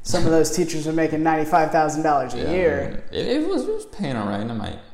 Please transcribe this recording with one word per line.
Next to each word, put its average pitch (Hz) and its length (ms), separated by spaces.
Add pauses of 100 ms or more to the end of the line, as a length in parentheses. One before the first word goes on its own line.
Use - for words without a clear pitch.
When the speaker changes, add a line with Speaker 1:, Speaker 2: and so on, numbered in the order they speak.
Speaker 1:
some 170 220
of 160 60
those 156 220
Speaker 2:
<laughs> - 60
Speaker 1:
teachers 160 280
are 156 60
making 156 300
ninety-five 160 500
thousand 156 300
dollars 139 320
a - 40
Speaker 2:
Yeah, 147 140
Speaker 1:
year. 160 600
Speaker 2:
I - 40
mean, - 100
if 302 180
it - 40
was, 349 160
if - 40
it 214 60
was 208 120
paying 139 300
all 101 120
right, 101 200
I 117 60
might 92 240 (160)